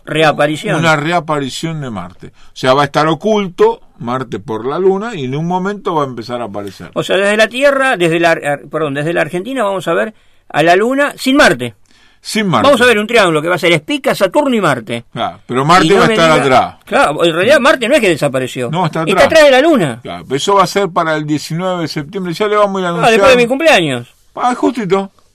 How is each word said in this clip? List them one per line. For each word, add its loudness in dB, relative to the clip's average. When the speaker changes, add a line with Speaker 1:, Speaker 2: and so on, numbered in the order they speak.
Speaker 1:
Reaparición. 0
Speaker 2:
una 2
reaparición -4
de -8
Marte. -12
O -20
sea, 2
va 2
a 0
estar 0
oculto 0
Marte -6
por -8
la -4
luna 0
y -6
en -6
un -4
momento -4
va 0
a -4
empezar -8
a -8
aparecer. -12
Speaker 1:
O -4
sea, -2
desde 0
la 2
Tierra, 0
desde 0
la, 2
ar-, -4
perdón, -4
desde -4
la -2
Argentina -6
vamos -4
a 0
ver -4
a 0
la 4
luna 0
sin 0
Marte. 2
Speaker 2:
Sin -4
Marte. 2
Speaker 1:
Vamos 6
a 2
ver 4
un -2
triángulo 2
que -4
va 0
a 0
ser 0
Espica, -2
Saturno 0
y 0
Marte. -2
Speaker 2:
Claro, -6
pero -2
Marte 4
Speaker 1:
Y 2
no 4
Speaker 2:
va 4
a 2
Speaker 1:
me 0
Speaker 2:
estar 2
Speaker 1:
diga, 2
Speaker 2:
atrás. 2
Speaker 1:
claro, 0
en 2
realidad 4
Marte 2
no 2
es 4
que 0
desapareció. -2
Speaker 2:
No, -2
está -4
Speaker 1:
Está -2
Speaker 2:
atrás. 4
Speaker 1:
atrás 6
de 6
la 6
luna. 2
Speaker 2:
Claro, -14
pero -6
eso 0
va 6
a -2
ser -2
para -2
el -6
diecinueve -4
de -4
septiembre. -8
Ya -2
le -2
vamos 2
a -2
ir -2
Speaker 1:
Ah, -2
Speaker 2:
anunciando. 2
Speaker 1:
después 4
de 4
mi 0
cumpleaños. 0
Speaker 2:
Ah, -2
justito. -2